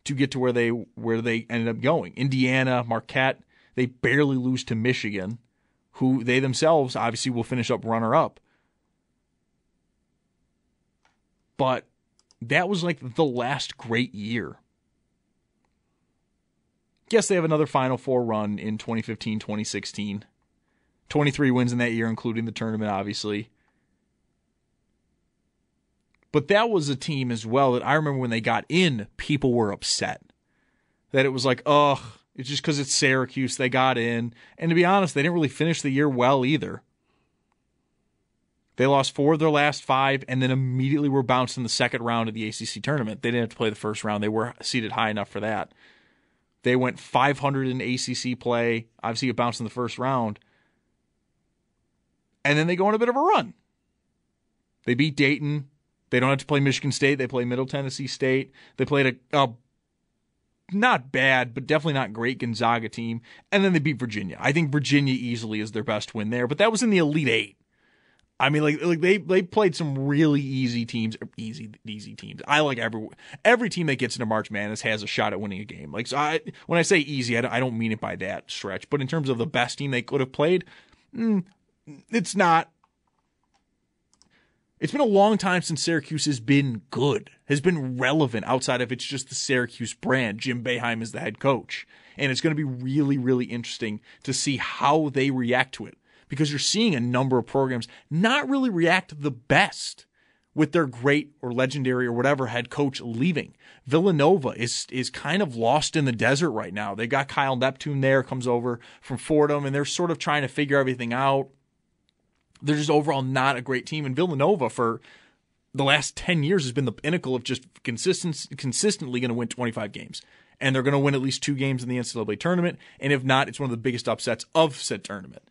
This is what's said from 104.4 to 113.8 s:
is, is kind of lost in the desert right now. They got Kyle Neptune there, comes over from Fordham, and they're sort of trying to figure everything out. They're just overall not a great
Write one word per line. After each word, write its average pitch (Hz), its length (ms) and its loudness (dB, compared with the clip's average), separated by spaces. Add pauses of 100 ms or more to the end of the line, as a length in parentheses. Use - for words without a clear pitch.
is, - 420 -6
is 123 180 -4
kind 165 320 -4
of 135 160 -4
lost 127 400 2
in 147 80 2
the 127 80 0
desert 135 380 2
right 95 220 -6
now. 101 220 -6
They 117 120 -4
got 135 200 0
Kyle 135 300 0
Neptune 135 420 -2
there, 135 240 4
comes 127 240 -6
over 120 320 0 (220)
from 127 160 -6
Fordham, 147 480 2
and 135 100 -2
they're 143 80 0
sort 170 280 -2
of 151 80 -4
trying 147 240 0
to 135 40 0
figure 143 300 0
everything 123 340 0
out. 135 380 0 (1120)
They're 147 140 0
just 151 140 0
overall 147 320 2
not 131 340 0
a 123 60 -6
great 127 240 -4